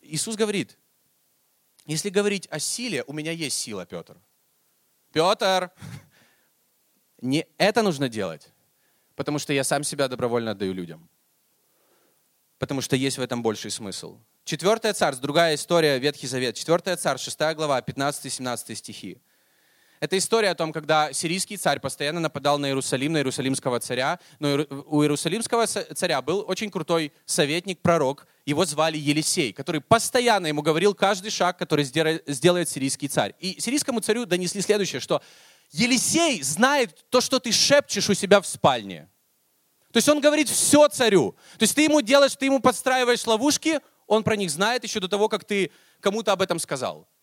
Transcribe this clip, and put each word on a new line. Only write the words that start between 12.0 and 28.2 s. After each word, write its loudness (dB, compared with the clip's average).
Потому -6
что -2
есть 0
в -4
этом -4
больший -2
смысл". -12
Четвертое 0
Царств, 0
другая 2
история, 2
Ветхий -4
Завет. -4
Четвертое 0
Царств, -2
шестая -2
глава, 0
пятнадцатый, -4
семнадцатый -8
стихи. -14
Это -4
история 2
о -2
том, -4
когда 0
сирийский -4
царь 0
постоянно -4
нападал 0
на -2
Иерусалим, -2
на 2
иерусалимского -2
царя, -2
но -2
иеру-, -2
у 2
иерусалимского 0
с-, -4
царя -2
был -2
очень -6
крутой -2
советник, -2
пророк, 2